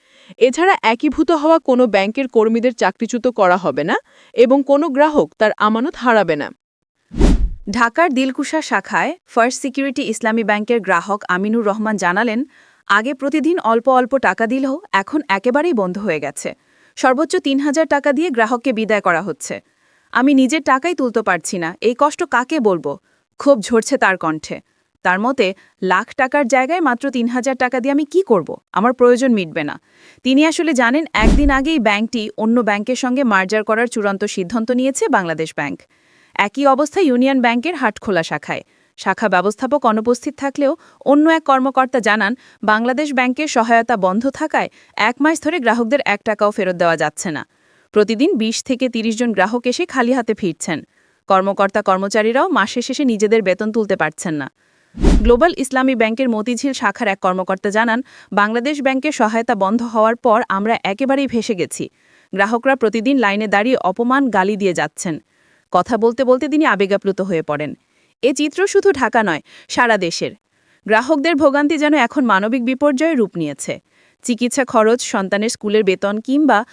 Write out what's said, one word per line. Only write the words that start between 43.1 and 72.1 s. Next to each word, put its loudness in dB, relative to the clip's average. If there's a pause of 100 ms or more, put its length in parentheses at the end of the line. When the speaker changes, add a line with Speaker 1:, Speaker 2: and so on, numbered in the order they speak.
Speaker 2:
ব্যাংকের 0
সহায়তা 2
বন্ধ 0
থাকায় -4 (280)
এক 0
মাস 2
ধরে -2
গ্রাহকদের 0
এক -2
টাকাও 0
ফেরত -2
দেওয়া 2
যাচ্ছে -4
না। -8 (520)
প্রতিদিন 2
বিশ -2
থেকে -4
তিরিশ -2
জন -2
গ্রাহক 0
এসে -2
খালি 0
হাতে -2
ফিরছেন। -6 (500)
কর্মকর্তা 2
কর্মচারীরাও 0
মাসের -2
শেষে -4
নিজেদের 2
বেতন -2
তুলতে 0
পারছেন -4
না। -6 (720)
গ্লোবাল 4
ইসলামী 0
ব্যাংকের 0
মতিঝিল -2
শাখার -2
এক -2
কর্মকর্তা -2
জানান, 0 (320)
বাংলাদেশ 0
ব্যাংকের -2
সহায়তা 0
বন্ধ 0
হওয়ার 2
পর 2 (100)
আমরা 0 (100)
একেবারেই -2
ভেসে -2
গেছি। -6 (480)
গ্রাহকরা 0
প্রতিদিন 0
লাইনে 0
দাঁড়িয়ে 2
অপমান, 0
গালি 0
দিয়ে 0
যাচ্ছেন। -6 (580)
কথা 0
বলতে 0
বলতে 2
তিনি 2
আবেগাপ্লুত 0
হয়ে -2
পড়েন। -4 (500)
এ 4
চিত্র -4
শুধু 2
ঢাকা 0
নয়, -2 (260)
সারা 2
দেশের। -4 (540)
গ্রাহকদের 2
ভোগান্তি 2
যেন 2 (120)
এখন -2